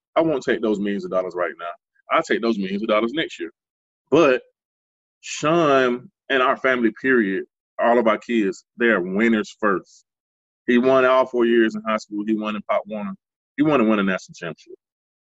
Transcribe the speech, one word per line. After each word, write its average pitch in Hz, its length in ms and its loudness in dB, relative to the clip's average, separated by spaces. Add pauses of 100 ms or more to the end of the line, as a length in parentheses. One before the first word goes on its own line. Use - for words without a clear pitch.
(180)
I 156 40 2
won't 151 220 -2
take 113 180 -2
those 107 200 -2
millions 101 240 -4
of 90 60 -10
dollars 92 220 -4
right 85 240 -4
now. 85 120 -12 (420)
I'll 151 100 0
take 107 200 -2
those 113 160 -2
millions 98 260 -6
of 110 60 -4
dollars 110 240 0
next 156 260 -6
year." 80 120 -10 (600)
But 139 300 4 (800)
Sean 139 880 0 (180)
and 131 140 2
our 131 140 2
family, 123 340 0 (100)
period, 107 440 0 (340)
all 117 180 4
of 117 80 2
our 107 120 2
kids, 104 480 -2 (120)
they 117 100 2
are 107 120 4
winners 101 640 0
first. 98 420 -2 (640)
He 123 120 2
won 131 280 4
all 131 200 4
four 123 200 0
years 117 300 4
in 107 120 -8
high 110 80 -2
school. 104 320 -8
He 110 80 0
won 107 220 -6
in 104 60 -10
Pop 104 220 -2
Warner. 101 280 -10 (420)
He 139 80 -2
won 151 160 2
and 113 80 2
won 107 120 2
a 98 40 0
national 95 320 -6
championship. - 400 -14 (460)